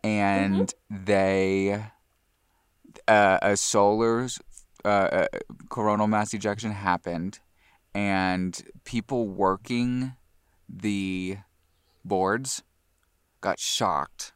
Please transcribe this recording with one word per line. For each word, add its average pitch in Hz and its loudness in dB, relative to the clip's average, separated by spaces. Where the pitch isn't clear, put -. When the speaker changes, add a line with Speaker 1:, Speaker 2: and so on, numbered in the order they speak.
Speaker 1:
And 98 0
Speaker 2:
Mm-hmm. 95 -10
Speaker 1:
they, 98 2
uh, 104 6
a 101 2
solar's, 113 2
uh, 101 0
uh, 98 2
coronal 107 0
mass 107 0
ejection 107 -4
happened, 92 -4
and 92 -2
people 117 -4
working 120 -2
the 95 -4
boards 98 -2
got - -4
shocked - -4